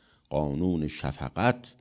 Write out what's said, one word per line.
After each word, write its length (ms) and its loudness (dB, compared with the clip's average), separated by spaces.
قانون 580 2
شفقت، 920 -2